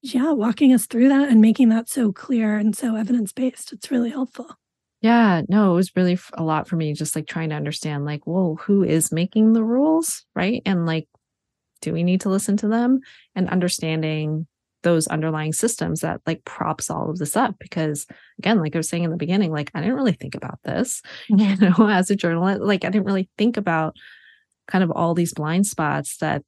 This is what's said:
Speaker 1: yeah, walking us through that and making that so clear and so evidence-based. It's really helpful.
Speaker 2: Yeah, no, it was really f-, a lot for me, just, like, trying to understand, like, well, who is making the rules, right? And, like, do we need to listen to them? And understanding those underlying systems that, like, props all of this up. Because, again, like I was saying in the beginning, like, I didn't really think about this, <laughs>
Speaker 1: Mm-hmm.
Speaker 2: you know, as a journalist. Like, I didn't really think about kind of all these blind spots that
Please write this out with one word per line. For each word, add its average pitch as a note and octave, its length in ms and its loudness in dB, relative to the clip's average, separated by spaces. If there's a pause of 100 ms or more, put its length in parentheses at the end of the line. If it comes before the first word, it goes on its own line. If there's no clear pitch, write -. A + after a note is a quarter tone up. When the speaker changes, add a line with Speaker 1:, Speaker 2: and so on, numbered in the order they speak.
Speaker 1:
yeah, C4+ 300 -2
walking B3 400 4
us B3+ 140 4
through B3 240 4
that C#4 200 4
and A3 120 8
making A3+ 280 6
that A3+ 200 0
so A3 240 0
clear A3 440 -2
and G#3 160 2
so A3+ 220 -4
evidence-based. A#3 800 -4
It's - 180 -12
really A#3+ 200 0
helpful. B3+ 360 -8 (540)
Speaker 2:
Yeah, A3 480 4
no, G3 240 4
it - 20 2
was F#3 200 0
really F3+ 180 2
f-, - 200 -8
a - 100 -8
lot D#3 240 -2
for F3 100 -4
me, D#3 160 -2
just, D3+ 220 -6
like, D#3 120 -8
trying D#3+ 220 -6
to D3+ 60 -6
understand, D3 500 -6
like, D3 200 -8
well, E3+ 300 0 (100)
who G3+ 160 4
is E3 300 0
making G#3+ 420 4
the A3+ 100 2
rules, D4+ 640 0 (100)
right? G3 300 -2
And, F3+ 220 0
like, D#3+ 200 -2 (760)
do D#3+ 120 -6
we E3 80 -2
need F3+ 200 2
to G3 80 -4
listen G3+ 280 0
to G#3+ 100 -2
them? A#3+ 340 2 (340)
And F#3 140 0
understanding D#3+ 1000 -2 (340)
those E3 260 2
underlying D#3 460 -4
systems E3 480 -4
that, E3 240 -6
like, E3 200 -4
props - 440 -6
all - 220 -4
of F3 80 -8
this D3 180 -6
up. A#3 220 0
Because, D3+ 480 -6 (320)
again, G#3 200 2
like D3+ 160 -2
I E3 40 0
was D#3 100 -4
saying E3+ 140 -2
in E3 80 -2
the F3 60 -6
beginning, F3 340 0
like, D3 240 -4
I D#3 60 -4
didn't A3+ 140 0
really B3 180 0
think C3+ 200 -10
about - 300 -12
this, - 380 -4 (140)
<laughs> - 160 -6
Speaker 1:
Mm-hmm. G3 320 4
Speaker 2:
you F#3 80 6
know, G#3 180 6
as F#3 200 2
a G3+ 60 2
journalist. F3 460 0
Like, G3 240 0
I E3 40 -2
didn't G3 160 0
really G3 320 -2
think A#3 200 2
about D#3+ 380 -2 (720)
kind F#3 160 2
of E3 80 2
all E3+ 220 0
these E3+ 200 -2
blind E3+ 340 0
spots D3 500 -4
that D3 300 -4